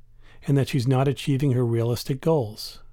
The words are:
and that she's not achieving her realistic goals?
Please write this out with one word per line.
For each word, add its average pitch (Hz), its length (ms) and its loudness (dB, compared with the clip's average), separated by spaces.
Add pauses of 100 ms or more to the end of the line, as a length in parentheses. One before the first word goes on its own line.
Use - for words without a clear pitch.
(460)
and 139 140 2
that 139 80 2
she's 127 200 0
not 135 200 4
achieving 139 460 0
her 123 120 2
realistic 117 560 -2
goals? 131 720 -2